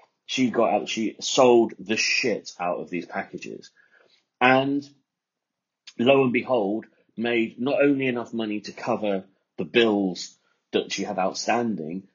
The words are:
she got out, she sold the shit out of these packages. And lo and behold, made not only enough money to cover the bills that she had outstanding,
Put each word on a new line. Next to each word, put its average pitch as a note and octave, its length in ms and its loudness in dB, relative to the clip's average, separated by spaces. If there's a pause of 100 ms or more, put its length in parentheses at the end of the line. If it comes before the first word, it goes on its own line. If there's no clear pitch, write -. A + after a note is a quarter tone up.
(260)
she B2+ 240 0
got G#2 240 2
out, F#2 140 -2
she A2 320 -4
sold B2 580 4
the G2 180 -4
shit - 640 -2
out F2 180 -4
of D#2+ 120 -12
these F2 160 -6
packages. - 640 -12 (720)
And C3+ 460 4 (1120)
lo C3+ 240 6
and B2 100 2
behold, A2+ 540 -2 (300)
made A2+ 440 -2
not C3 220 0
only C#3 240 2
enough A#2+ 280 -4
money G#2+ 260 -4
to - 120 -14
cover G#2 520 -4 (320)
the F#2 80 -6
bills G2+ 720 0 (360)
that - 200 -2
she G2 120 -6
had G2+ 140 -6
outstanding, F#2+ 960 -4